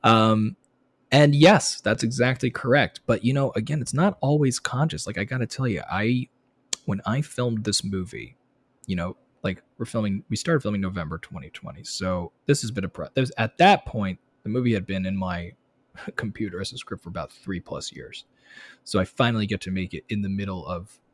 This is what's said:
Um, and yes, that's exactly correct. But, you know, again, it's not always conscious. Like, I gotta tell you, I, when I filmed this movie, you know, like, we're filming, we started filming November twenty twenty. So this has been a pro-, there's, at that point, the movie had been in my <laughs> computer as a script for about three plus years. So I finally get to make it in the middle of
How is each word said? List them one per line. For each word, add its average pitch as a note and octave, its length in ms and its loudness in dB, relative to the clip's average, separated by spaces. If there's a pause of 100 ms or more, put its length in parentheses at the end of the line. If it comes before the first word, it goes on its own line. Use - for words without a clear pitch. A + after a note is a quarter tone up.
Um, A2 520 6 (560)
and D3 240 8
yes, D#3+ 460 6
that's G#2 220 0
exactly B2 460 2
correct. B2 560 2
But, A2 180 2
you B2+ 100 4
know, C#3 220 2
again, C#3+ 260 -2
it's D3 120 -6
not F#3 280 2
always C#3 380 2
conscious. - 480 -2
Like, G#2 120 -6
I G2+ 60 -2
gotta B2 220 -2
tell C3 200 -4
you, G2 220 -2
I, A#2 380 0 (580)
when G#2 200 -2
I B2 160 0
filmed A#2+ 440 -2
this G2+ 180 -2
movie, F#2+ 520 -8 (520)
you G2 80 -2
know, F2+ 220 -4 (260)
like, F#2+ 180 -4 (160)
we're A2+ 80 -6
filming, G#2 440 -2
we A#2 80 -2
started D#3+ 240 0
filming G#2 200 -2
November F2 380 -4
twenty D2+ 320 -14
twenty. - 320 -16
So F2+ 480 -4 (160)
this C#3+ 160 4
has A2+ 80 -6
been G2 140 -6
a F2+ 40 -6
pro-, - 260 -10
there's, B2+ 220 0
at A2 220 -2
that F#3+ 260 6
point, F#2+ 340 -4 (240)
the G#2+ 60 -8
movie A#2+ 240 2
had F#2+ 140 0
been F#2+ 180 -2
in G2 120 -2
my F2+ 360 -6 (320)
<laughs> - 300 -14
computer G2+ 460 -6
as G2+ 120 -8
a B2 40 -14
script - 260 -14
for E2+ 60 -14
about E2+ 220 -8
three F#2+ 280 -8
plus - 340 -10
years. - 320 -16 (580)
So - 160 0
I F#2 60 2
finally A2 420 0
get G2+ 140 -2
to F#2 100 -8
make F#2 220 -4
it E2 160 -10
in G#2 140 -2
the G2 60 -4
middle G2 380 -4
of F2+ 320 -10 (140)